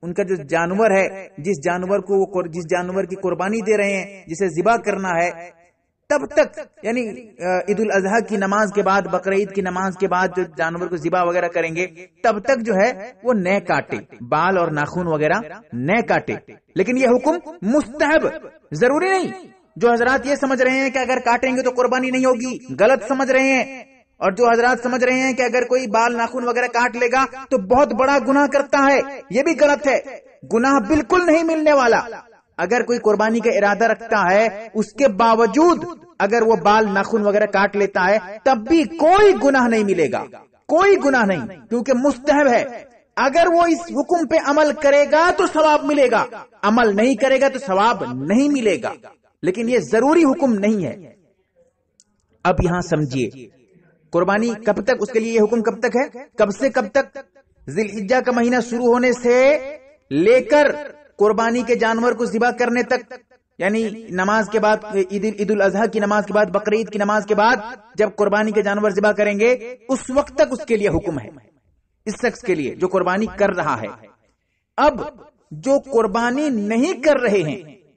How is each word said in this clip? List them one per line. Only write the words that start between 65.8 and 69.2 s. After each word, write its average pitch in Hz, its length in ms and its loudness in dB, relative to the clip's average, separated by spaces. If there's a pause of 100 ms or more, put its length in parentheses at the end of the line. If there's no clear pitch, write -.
की 208 140 -2
नमाज 208 240 0
के 202 100 -10
बाद, 214 140 2
बकरीद 208 400 -2
की 214 100 -8
नमाज 208 260 0
के 208 100 0
बाद 214 480 0 (140)
जब 214 180 0
कुर्बानी 208 380 0
के 208 100 0
जानवर 202 300 0
ज़िबा 208 200 2
करेंगे, 214 680 0 (120)